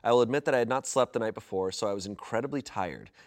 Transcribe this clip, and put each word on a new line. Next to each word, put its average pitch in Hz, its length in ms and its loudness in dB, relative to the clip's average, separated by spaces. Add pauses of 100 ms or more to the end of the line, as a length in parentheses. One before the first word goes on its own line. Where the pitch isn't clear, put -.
I 117 80 4
will 123 120 8
admit 135 220 0
that 139 100 2
I - 20 6
had 120 120 2
not 131 180 -2
slept 127 260 2
the 120 60 0
night 110 160 -2
before, 95 360 -4
so - 160 -4
I 101 60 0
was 98 140 -6
incredibly 120 560 -4
tired. 80 480 -8 (160)